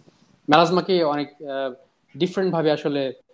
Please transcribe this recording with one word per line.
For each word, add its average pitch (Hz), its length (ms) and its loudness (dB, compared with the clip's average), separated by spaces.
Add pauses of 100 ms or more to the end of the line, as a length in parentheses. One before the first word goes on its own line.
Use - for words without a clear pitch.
(500)
মেলাজমাকে 175 540 4
অনেক, 147 380 -2
আহ, 135 320 -6 (440)
different 180 360 -2
ভাবে 160 180 2
আসলে 143 420 -2 (200)